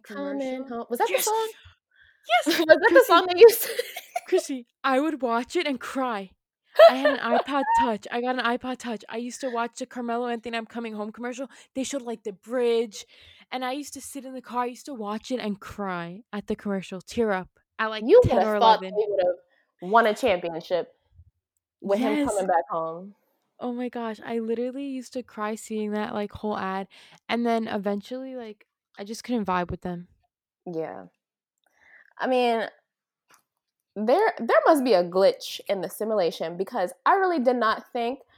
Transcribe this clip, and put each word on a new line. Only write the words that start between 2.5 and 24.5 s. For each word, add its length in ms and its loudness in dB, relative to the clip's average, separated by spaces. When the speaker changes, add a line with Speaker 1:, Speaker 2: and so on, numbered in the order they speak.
Speaker 1:
Was 140 8
that 120 4
the 100 10
Speaker 2:
Chrissy, 0 -
Speaker 1:
song 300 4
they 60 -2
used 280 10
<laughs> 600 -10
Speaker 2:
Chrissy, 400 -2
I 160 4
would 220 0
watch 340 -2
it 120 0
and 120 -2
cry. 520 -6
I 100 8
had 140 2
an 80 -2
iPod 540 0
Speaker 1:
<laughs> 0 -
Speaker 2:
Touch, 380 0
I 100 -4
got 180 -2
an 60 -4
iPod 340 -4
Touch, 300 -8
I 80 -8
used 240 -8
to 80 -4
watch 300 -4
the 80 -6
Carmelo 400 -6
Anthony 300 -6
"I'm 100 -6
Coming 280 -10
Home" 180 -8
commercial, 360 -10
they 80 -4
showed, 200 -6
like, 200 -10
the 100 -8
bridge, 720 -2
and 140 -6
I 80 -6
used 220 -10
to 60 -14
sit 240 -14
in 80 -14
the 80 -12
car, 220 -6
I 40 -4
used 200 -12
to 80 -12
watch 360 -8
it 80 0
and 220 -4
cry 600 -8
at 140 -8
the 100 -2
commercial, 440 -6
tear 320 -2
up 260 -6
at, 100 0
like, 180 -6
Speaker 1:
You 180 10
would 60 2
Speaker 2:
ten 120 4
Speaker 1:
have 60 2
Speaker 2:
or 100 2
Speaker 1:
thought 200 8
Speaker 2:
eleven. 180 -6
Speaker 1:
they 100 2
would 180 0
have 100 2
won 260 4
a 60 2
championship 800 -2
with 200 0
him 160 0
Speaker 2:
Yes. 100 0
Speaker 1:
coming 200 0
back 220 2
home. 460 -8
Speaker 2:
Oh 120 -8
my 160 -8
gosh, 360 -8
I 160 -6
literally 480 -4